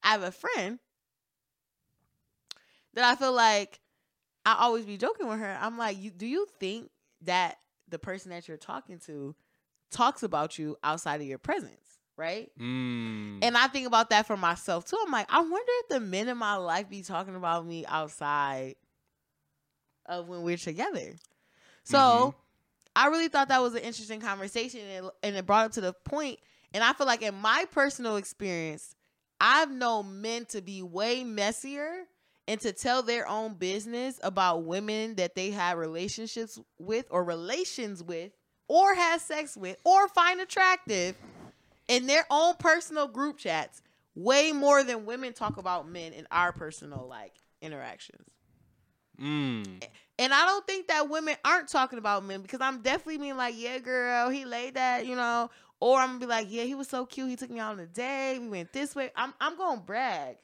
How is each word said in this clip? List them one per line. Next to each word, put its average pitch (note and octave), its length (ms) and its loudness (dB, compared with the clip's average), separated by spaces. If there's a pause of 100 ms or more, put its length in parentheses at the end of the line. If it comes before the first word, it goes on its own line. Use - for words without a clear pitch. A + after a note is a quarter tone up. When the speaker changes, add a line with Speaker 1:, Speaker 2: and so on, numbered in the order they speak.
Speaker 1:
I F#3+ 100 6
have G#3 100 2
a F#3 100 -4
friend A#3+ 460 -4 (2250)
that A#3 100 2
I B3 120 8
feel C4 160 2
like A3 480 4 (640)
I A3 160 6
always A#3 260 4
be G3+ 100 -8
joking D#4 320 -2
with G#3+ 120 -4
her. G3 200 -6
I'm A3+ 160 -6
like, G#3+ 240 -4
"You, G#3 100 -12
do F3+ 160 -10
you E4+ 200 -2 (120)
think G3+ 320 -8 (320)
that F3+ 360 0 (300)
the E3+ 100 -10
person F#3 320 -10
that F3 180 -14
you're D#3 80 -12
talking F#3+ 440 -12
to D3 340 -12 (560)
talks - 320 2
about D#3 360 -2
you D3+ 240 -6
outside D3+ 380 -2
of D3 60 -10
your C3+ 120 -10
presence?" - 600 -8 (180)
Right? E3+ 420 -8
Speaker 2:
Mm. A#2 840 -6
Speaker 1:
And A#3+ 160 4
I B3+ 100 6
think C4 180 -4
about A#3 240 4
that G#3+ 160 6
for A3 100 -2
myself F3 500 -2
too. F#4 180 -4
I'm F4 80 -6
like, A3+ 160 -2
"I D4+ 120 4
wonder F#4+ 320 0 (100)
if A4+ 60 -12
the C4+ 120 0
men G3+ 280 -2
in B3 100 -4
my G#3 180 -2
life F#3 320 -2
be G3 140 -12
talking F#3+ 320 -6
about E3+ 320 -2
me E3+ 200 -8
outside C#3+ 880 -2 (1300)
of F3 220 -10
when F3 140 -10
we're E3+ 140 -2
together." E3+ 580 -6 (720)
So C#4 140 4
Speaker 2:
Mm-hmm. B3+ 380 8 (600)
Speaker 1:
I B3+ 100 8
really E4 200 2
thought C#4 200 2
that C4 120 4
was A#3+ 140 0
an A#3 80 -6
interesting A3 380 -10
conversation, A3 600 -6
and, F#3+ 300 -12 (120)
and G3+ 140 -2
it F#3 80 -4
brought G#3 220 6
up A3 60 -4
to A#3 100 -4
the F#3 100 0
point. C#4+ 460 -6 (340)
And G#3+ 100 0
I A#3+ 120 6
feel C#4+ 120 0
like A#3+ 160 2
in G#3 120 -2
my A3 380 2
personal C#4 440 0
experience, E3+ 760 -6 (460)
I've C#4 300 6
known A3 520 -2
men A3+ 240 -6
to G#3 160 -8
be F#3+ 200 -10
way G#3 400 -2
messier C4+ 800 -4 (440)
and G#3+ 120 -2
to A3 120 -2
tell B3+ 300 0
their A#3 260 -2
own A3 260 -4
business A3 680 -6
about F#3 420 2
women G#3+ 520 -4
that F3 180 -2
they F#3+ 160 -4
had F3+ 260 0
relationships G3 840 -6 (200)
with G#3+ 320 -4
or F3+ 140 2
relations G3 800 -4
with F3 300 -8 (360)
or F#4+ 260 8
had E4+ 260 2
sex D4+ 360 -6
with F#3+ 280 -8
or F#4+ 240 8
find F4+ 320 4
attractive F4+ 760 2 (720)
in B3 180 4
their D4+ 240 6
own D#4+ 280 6
personal D#4 500 2
group C#4 280 -4
chats - 460 -4 (320)
way C4+ 380 4
more C#4+ 320 6
than A#3+ 220 -4
women B3 280 -8
talk G#3+ 240 -4
about F3+ 300 -4
men E3+ 260 -12
in D#3 160 -16
our F3 220 4
personal, D3 560 -10
like, A2 260 -16 (260)
interactions. - 680 -14 (920)
Speaker 2:
Mm. B2 600 -4 (360)
Speaker 1:
And C4 160 2
I D4+ 120 6
don't G4 200 0
think F#4+ 220 -6
that D4+ 200 2
women D#4 360 -4
aren't D#4 240 2
talking B3+ 300 0
about G3+ 260 -2
men, G3 180 -10
because A#3+ 180 -10
I'm C4 220 -2
definitely D4+ 360 -2
being C#4 180 -8
like, B3 200 -4
"Yeah, A#3+ 220 -8
girl, B3 520 0
he C4+ 140 -4
laid B3 300 -8
that," B3+ 320 0
you B3 100 -4
know, A#3+ 340 0 (300)
or B3+ 180 6
I'm C4 100 4
gonna B3+ 120 -8
be B3+ 60 -8
like, A3+ 240 0
"Yeah, A#3 140 -4
he B3+ 100 -4
was C4+ 140 -8
so B3+ 180 -4
cute. C4 240 -8
He B3 60 -6
took B3 140 -12
me A#3 80 -10
out G#3+ 140 -6
on G3+ 80 -10
a E3+ 60 -12
date. C4 540 -4
We A#3+ 80 -10
went F3+ 240 -8
this C#4+ 220 -6
way." C4+ 220 -4
I'm, C4 240 -4
I'm D#4 160 -2
gonna E4 240 -2
brag F3 640 -4